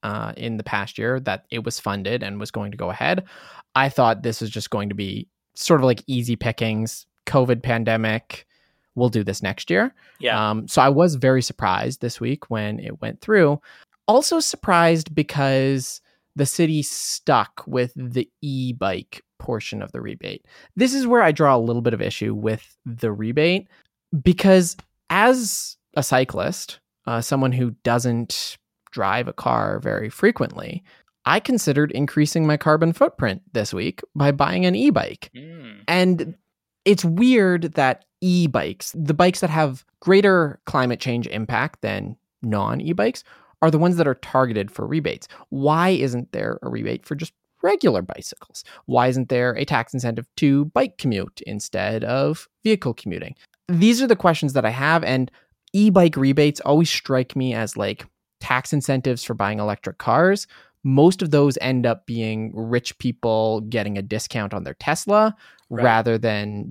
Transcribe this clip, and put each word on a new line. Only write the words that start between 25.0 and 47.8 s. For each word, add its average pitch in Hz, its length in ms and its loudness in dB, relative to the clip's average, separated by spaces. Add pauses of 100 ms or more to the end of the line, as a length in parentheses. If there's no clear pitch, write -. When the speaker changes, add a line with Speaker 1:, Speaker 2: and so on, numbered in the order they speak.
Speaker 1:
as 226 680 0 (180)
a 143 80 0
cyclist, - 760 -2 (260)
uh, 117 160 -4
someone 135 300 0
who 123 200 0 (120)
doesn't 120 720 -2 (340)
drive 110 360 -2
a - 60 -10
car 107 460 -2
very 107 300 -4
frequently, - 760 -2 (400)
I 160 160 2
considered 151 500 0
increasing 151 560 0
my 151 80 2
carbon 160 380 2
footprint 127 480 0 (100)
this 107 220 -2
week 82 280 -4 (140)
by 143 160 2
buying 170 340 0
an 180 80 2
e-bike. - 600 0
Speaker 2:
Mm. 131 520 -20
Speaker 1:
And 180 480 2 (500)
it's 196 180 6
weird 180 720 4
that 131 320 0 (160)
e-bikes, 170 760 0
the 156 160 -2
bikes 180 280 2
that 180 80 -2
have 151 360 -2 (140)
greater 185 640 4
climate 127 340 0
change 117 280 -4
impact 117 540 -4
than 101 340 -6 (260)
non-e-bikes, 127 840 -2 (380)
are 160 100 4
the 151 80 2
ones 175 180 2
that 165 100 2
are 131 80 0
targeted 113 540 -2
for - 160 -10
rebates. - 420 -4 (220)
Why 151 400 2
isn't 123 420 -2
there 53 300 -6
a 123 80 -8
rebate 110 360 -6
for 151 100 -6
just 160 180 -10 (300)
regular 196 380 2